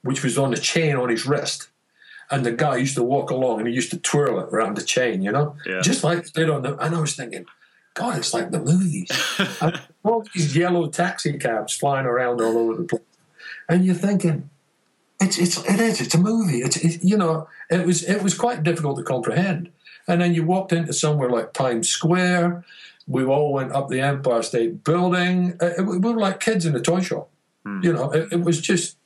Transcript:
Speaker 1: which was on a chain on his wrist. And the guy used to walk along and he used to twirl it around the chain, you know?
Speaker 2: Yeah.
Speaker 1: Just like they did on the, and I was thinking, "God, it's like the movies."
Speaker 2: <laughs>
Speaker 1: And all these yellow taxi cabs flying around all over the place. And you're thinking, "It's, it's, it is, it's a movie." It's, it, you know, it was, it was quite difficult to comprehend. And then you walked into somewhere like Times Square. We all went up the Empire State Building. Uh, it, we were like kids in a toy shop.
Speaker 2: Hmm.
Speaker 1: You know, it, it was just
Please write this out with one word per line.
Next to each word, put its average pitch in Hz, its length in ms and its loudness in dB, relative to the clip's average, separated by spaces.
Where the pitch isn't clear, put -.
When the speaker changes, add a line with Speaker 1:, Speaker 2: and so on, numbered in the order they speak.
Speaker 1:
which 131 200 -2
was 127 140 0
on 135 160 2
a 110 40 -2
chain 156 380 0
on 123 140 -2
his 113 160 0
wrist. - 420 -2
And 135 140 0
the 117 60 2
guy 131 260 0
used 131 180 0
to 123 80 0
walk - 260 0
along 127 300 0
and 113 80 -2
he 117 60 -2
used 123 180 -2
to 180 80 -8
twirl 107 400 0
it 90 140 -8
around 107 240 0
the - 60 -6
chain, 113 380 0
you 101 100 -2
know? 147 240 0
Speaker 2:
Yeah. 92 160 -4
Speaker 1:
Just 175 220 0
like 170 280 0
they 160 100 -2
did 160 80 2
on 139 120 0
the, 139 160 -4
and 160 180 -2
I 165 60 0
was 143 140 -2
thinking, 113 300 -12
"God, 226 220 -4
it's - 160 -4
like - 180 -4
the - 80 -2
movies." 180 520 0
Speaker 2:
<laughs> - 240 -2
Speaker 1:
And 160 200 -2
all 220 300 0
these 147 220 0
yellow 175 320 2
taxi 160 500 -2
cabs 113 380 -4
flying 139 300 0
around 120 360 0
all 113 160 2
over 113 180 2
the 175 80 -4
place. - 180 -4
And 185 180 4
you're 185 100 4
thinking, 180 540 0
"It's, 185 180 0
it's, 175 200 2
it 202 100 2
is, 226 220 2
it's - 140 -2
a - 20 6
movie." 190 440 2
It's, 139 160 -2
it, 165 260 0
you 202 140 4
know, 160 300 0
it 180 160 2
was, 175 180 2
it 190 200 0
was 190 100 2
quite 240 300 0
difficult 151 340 0
to 117 60 -8
comprehend. 165 680 -2
And 175 140 2
then 175 120 4
you 165 100 2
walked 185 300 0
into 160 200 -2
somewhere 143 360 2
like 117 240 -2
Times 120 360 0
Square. 175 760 2
We 131 180 0
all 139 280 2
went 131 200 -2
up 135 160 -2
the 131 120 0
Empire 135 420 0
State 117 400 -2
Building. 180 800 2
Uh, 175 160 2
it, 190 80 -2
we 185 140 -2
were 226 200 2
like 190 200 0
kids 214 260 0
in 151 100 2
a 117 60 -2
toy 175 200 2
shop. - 280 -6
Speaker 2:
Hmm. 190 180 -6
Speaker 1:
You 170 100 4
know, 143 180 -2
it, 160 200 0
it 175 100 0
was 170 200 0
just - 440 -2